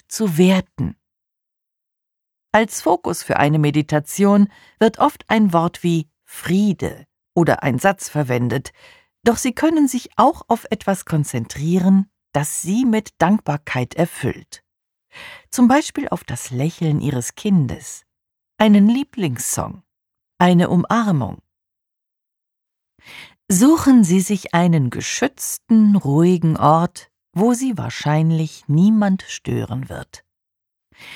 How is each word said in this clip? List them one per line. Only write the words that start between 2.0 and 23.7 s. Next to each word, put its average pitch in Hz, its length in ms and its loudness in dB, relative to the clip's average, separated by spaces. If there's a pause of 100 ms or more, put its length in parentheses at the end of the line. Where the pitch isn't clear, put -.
Als 214 300 -2
Fokus - 420 -4
für - 140 -2
eine 151 220 2
Meditation 151 880 2 (300)
wird 220 200 2
oft - 300 -2
ein 214 240 2
Wort 170 300 -2
wie 165 260 -2 (160)
Friede - 840 -4 (280)
oder 147 280 2
ein 127 160 -2
Satz - 300 -2
verwendet, 123 640 -4 (500)
doch 226 140 2
Sie 254 160 -4
können 311 340 0
sich - 300 -6
auch 262 320 2
auf 226 220 -4
etwas 196 340 -6
konzentrieren, 170 1080 0 (220)
das - 300 -6
Sie 220 240 -2
mit 220 320 -2
Dankbarkeit 147 760 -2
erfüllt. - 720 -6 (840)
Zum 247 180 2
Beispiel 285 400 0
auf - 160 -8
das - 260 -10
Lächeln 151 500 -2
Ihres 131 340 -6
Kindes, - 680 -2 (520)
einen 208 320 6
Lieblingssong, 220 920 -4 (560)
eine 180 320 4
Umarmung. 180 720 -2 (2000)
Suchen 254 560 4